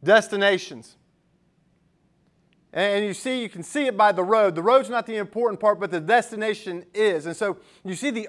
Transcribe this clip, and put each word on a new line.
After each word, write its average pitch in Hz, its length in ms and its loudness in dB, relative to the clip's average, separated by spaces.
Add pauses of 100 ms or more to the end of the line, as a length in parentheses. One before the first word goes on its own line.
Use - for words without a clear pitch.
destinations. 196 960 2 (1800)
And, 202 240 0
and 208 100 0
you 190 80 -4
see, 254 280 -6
you 214 60 -8
can 175 140 -14
see 285 240 -4
it 220 100 -2
by 208 160 6
the 180 100 0
road. 202 320 2
The 165 80 -4
road's 233 280 4
not 240 160 -4
the 226 100 -8
important 214 440 -4
part, 208 200 2
but 190 100 -4
the 170 100 -4
destination 208 920 -2
is. 190 340 0
And 170 80 -6
so 202 220 -2 (280)
you 190 100 -6
see 269 160 -4
the 220 180 -6